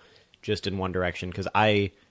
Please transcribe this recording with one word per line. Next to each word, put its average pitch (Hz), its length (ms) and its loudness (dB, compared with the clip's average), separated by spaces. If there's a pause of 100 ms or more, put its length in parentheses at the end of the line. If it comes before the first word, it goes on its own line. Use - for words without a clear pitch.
(400)
just 107 280 -4
in 98 100 -4
one 92 140 -2
direction. 90 400 -2
'Cause 92 200 -6
I, 104 380 4 (200)